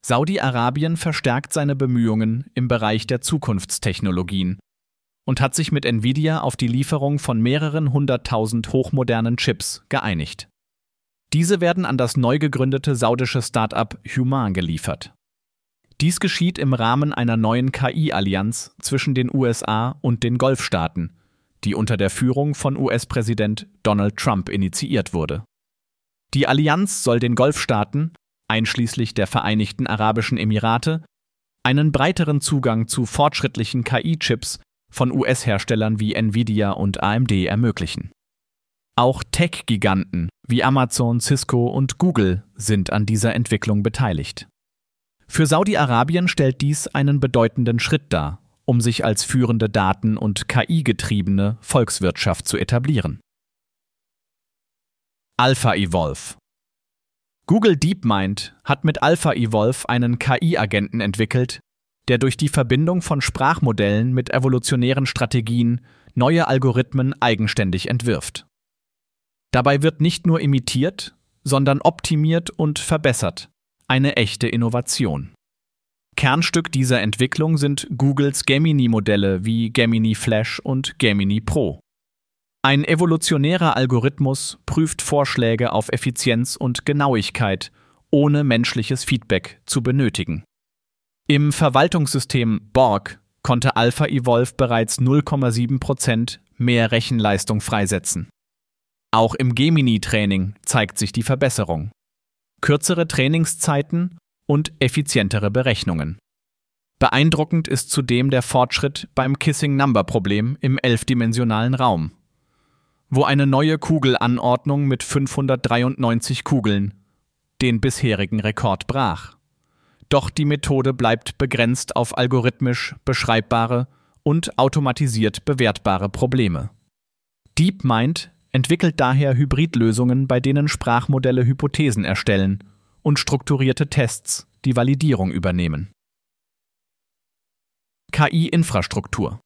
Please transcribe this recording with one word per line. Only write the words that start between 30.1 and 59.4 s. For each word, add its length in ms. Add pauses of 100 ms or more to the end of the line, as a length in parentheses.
Emirate, 680 (580)
einen 300
breiteren 480
Zugang 480
zu 180
fortschrittlichen 800
K-I-Chips 760 (340)
von 200
U-S-Herstellern 880
wie 160
Nvidia 560
und 280
A 140
M 140
D 180
ermöglichen. 640 (840)
Auch 260
Tech-Giganten 1080 (200)
wie 160
Amazon, 560
Cisco 480
und 300
Google 440 (140)
sind 360
an 140
dieser 300
Entwicklung 480
beteiligt. 640 (800)
Für 180
Saudi-Arabien 800
stellt 340
dies 280
einen 320
bedeutenden 580
Schritt 340
dar, 300 (220)
um 160
sich 240
als 180
führende 480
Daten- 460
und 320
K-I-getriebene 1120
Volkswirtschaft 880
zu 80
etablieren. 640 (2250)
Alpha 380
Evolve. 600 (1120)
Google 300
DeepMind 840
hat 220
mit 180
Alpha 300
Evolve 560